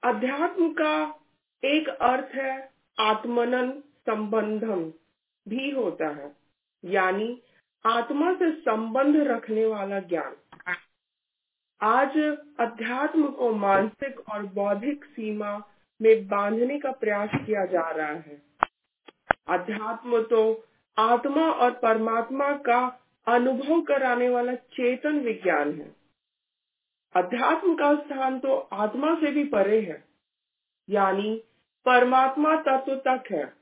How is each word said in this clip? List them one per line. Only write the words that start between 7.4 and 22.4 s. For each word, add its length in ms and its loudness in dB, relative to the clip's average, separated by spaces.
आत्मा 480 0
से 180 0
संबंध 640 0
रखने 500 0
वाला 340 -2
ज्ञान। 360 -6
आज 560 2
अध्यात्म 680 0
को 240 0
मानसिक 800 0
और 160 -6
बौद्धिक 600 -2
सीमा 580 -8
में 260 6
बांधने 520 0
का 120 -6
प्रयास 440 -2
किया 300 -2
जा 260 -2
रहा 160 -4
है। 340 -12
अध्यात्म 720 -2
तो 440 0
आत्मा 540 2
और 200 2
परमात्मा 800 0